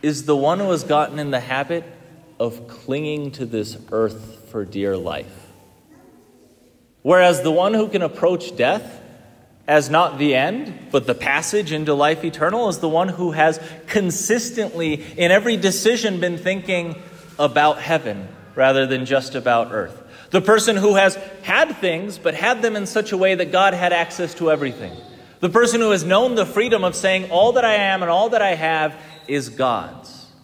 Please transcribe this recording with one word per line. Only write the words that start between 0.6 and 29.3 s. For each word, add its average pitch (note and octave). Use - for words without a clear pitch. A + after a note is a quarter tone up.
has E3
gotten D3
in D3
the C3
habit C3+
of A#2
clinging D3
to C3
this A2
earth -
for G#2
dear G2
life. E2
Whereas F3+
the D#3
one F#3
who G#3+
can G3
approach E3+
death D3
as C#3+
not D#3
the C#3+
end, F#3
but C3
the B2
passage D#3
into D3+
life D3+
eternal, F#3
is F3
the E3
one E3
who F3+
has D#3
consistently, F3+
in F3
every G#3+
decision, G3
been F3
thinking F3
about D3
heaven A#2+
rather C3+
than C3
just C3
about A#2
earth. G2
The F#3
person G#3+
who G3+
has F#3+
had C4+
things, F3+
but E3
had A3+
them A3+
in G3+
such G#3+
a G3
way F#3+
that F3
God F#3+
had F3+
access E3+
to D#3+
everything. A#2+
The F3+
person A#3
who A3
has F#3
known A3
the G#3
freedom A3
of F3+
saying, F#3+
"All G3+
that B3
I A3
am G3
and E3+
all G3+
that A3+
I G3
have D#3
is C3+